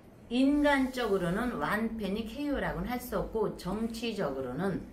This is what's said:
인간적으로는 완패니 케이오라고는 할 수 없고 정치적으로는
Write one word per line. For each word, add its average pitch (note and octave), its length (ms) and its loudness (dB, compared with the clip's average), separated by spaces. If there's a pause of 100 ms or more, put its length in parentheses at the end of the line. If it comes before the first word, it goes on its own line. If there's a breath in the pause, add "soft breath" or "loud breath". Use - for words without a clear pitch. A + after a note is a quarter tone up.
(300)
인간적으로는 B3 1300 4
완패니 G#3+ 720 -2
케이오라고는 G#3 600 -2
할 B3 140 -2
수 G#3+ 160 -4
없고 F#3+ 400 0
정치적으로는 F#3+ 1200 -2 (120)